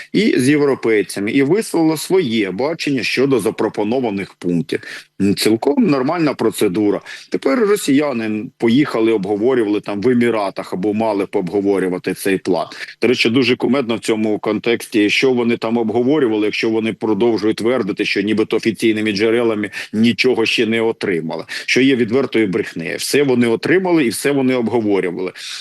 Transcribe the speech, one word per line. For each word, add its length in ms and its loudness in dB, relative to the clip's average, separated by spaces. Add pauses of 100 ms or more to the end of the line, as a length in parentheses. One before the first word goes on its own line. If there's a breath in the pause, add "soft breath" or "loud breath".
(120 loud breath)
і 260 2
з 100 2
європейцями 800 0
і 120 2
висловила 540 0
своє 540 0
бачення 520 -2
щодо 380 2
запропонованих 920 -2
пунктів. 460 -2 (380 loud breath)
Ну, 160 2
цілком 500 2
нормальна 500 0
процедура. 680 0 (300 loud breath)
Тепер 280 0
росіяни 880 0 (120)
поїхали, 540 2
обговорювали 680 0
там 220 -6
в 60 4
Еміратах 640 0
або 220 -2
мали 300 0
б 80 -8
обговорювати 840 0
цей 240 -2
план. 280 -2 (360 loud breath)
До 60 4
речі, 220 2
дуже 260 2
кумедно 400 0
в 40 -6
цьому 380 0
контексті, 720 0
що 220 2
вони 240 0
там 220 -2
обговорювали, 640 2
якщо 260 -2
вони 220 0
продовжують 640 0
твердити, 480 -2
що 180 -2
нібито 340 0
офіційними 560 0
джерелами 580 0 (220 loud breath)
нічого 540 2
ще 200 0
не 140 0
отримали, 640 -4 (220 loud breath)
що 140 2
є 160 4
відвертою 500 0
брехнею. 500 -4
Все 260 0
вони 320 2
отримали 500 0
і 40 0
все 220 -2
вони 240 2
обговорювали. 800 -2 (280 loud breath)